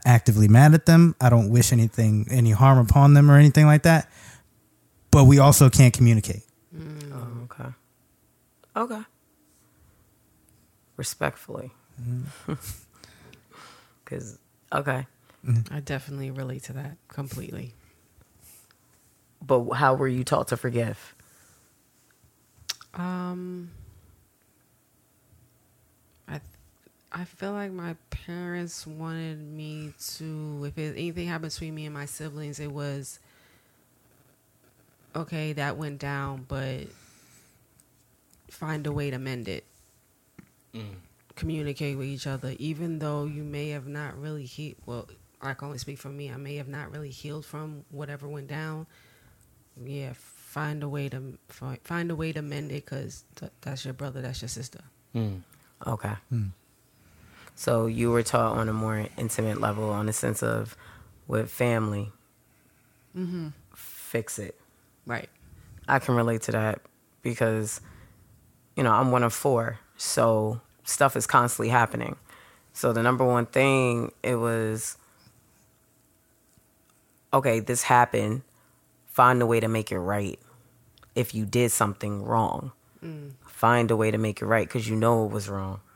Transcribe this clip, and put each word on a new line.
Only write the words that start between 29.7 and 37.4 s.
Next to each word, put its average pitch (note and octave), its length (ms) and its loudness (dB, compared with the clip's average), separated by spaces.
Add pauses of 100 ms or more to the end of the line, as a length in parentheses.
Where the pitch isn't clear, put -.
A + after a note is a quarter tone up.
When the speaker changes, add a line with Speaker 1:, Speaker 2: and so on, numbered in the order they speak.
Speaker 2:
to, D3+ 480 -12
if C#3+ 120 -12
it, D3+ 200 -8
anything E3+ 300 -8
happened D#3+ 240 -10
between D#3+ 240 -12
me D3+ 100 -12
and D3+ 80 -14
my C#3+ 120 -12
siblings, D3 540 -14
it D3 120 -12
was, C#3+ 480 -10 (2000)
"Okay, D#3 380 -8
that C#3 240 -6
went C#3+ 220 -10
down, C#3 480 -8
but C3 340 -8 (1700)